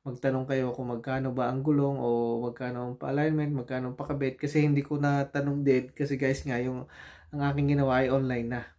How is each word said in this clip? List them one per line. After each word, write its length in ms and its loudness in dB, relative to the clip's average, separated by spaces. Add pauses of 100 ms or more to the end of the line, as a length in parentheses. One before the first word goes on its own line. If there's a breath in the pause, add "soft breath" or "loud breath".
magtanong 480 -2
kayo 240 0
kung 160 -6
magkano 480 -4
ba 160 0
ang 80 -2
gulong 400 2
o 480 0
magkano 320 -6
ang 160 -6
pa-alignment, 560 0
magkano 400 -4
ang 60 -14
pakabit. 420 -2
Kasi 240 4
hindi 160 4
ko 160 -6
na 320 2
tanong 320 0
din 320 4
kasi, 240 -2
guys, 320 0
nga 80 0
yung, 320 -4 (400 loud breath)
ang 160 -6
aking 320 2
ginawa 240 4
ay 80 2
online 400 0
na. 160 -6 (120)